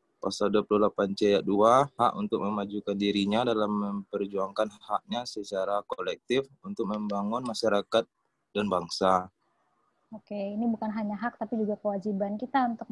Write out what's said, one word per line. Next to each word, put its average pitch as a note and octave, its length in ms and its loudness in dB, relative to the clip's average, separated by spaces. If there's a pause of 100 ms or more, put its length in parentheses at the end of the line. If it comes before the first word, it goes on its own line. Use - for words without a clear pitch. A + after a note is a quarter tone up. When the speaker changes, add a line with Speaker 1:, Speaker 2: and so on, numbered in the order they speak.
(220)
Speaker 1:
Pasal G2+ 320 -2
dua G#2 80 4
puluh G#2 240 2
delapan G2+ 320 0
C G2+ 160 4
ayat G2 100 4
dua, A2+ 460 4
hak - 320 2
untuk G2+ 240 -2
memajukan G#2 480 -4
dirinya G2+ 560 2
dalam G#2 560 0
memperjuangkan G2+ 640 -2 (160)
haknya G#2 400 -4
secara G2+ 640 -4
kolektif F#2 560 -2 (160)
untuk G#2 240 -4
membangun G#2 640 -2
masyarakat G#2+ 560 0 (480)
dan G#2 160 0
bangsa. F#2 640 2 (800)
Speaker 2:
Oke, G#3 240 -12
ini G#3 320 -2
bukan A3 240 -2
hanya G#3 240 -4
hak, A#3 240 -4
tapi A3+ 180 -4
juga G#3 220 -2
kewajiban G3+ 560 -2
kita B3 400 0
untuk - 140 -12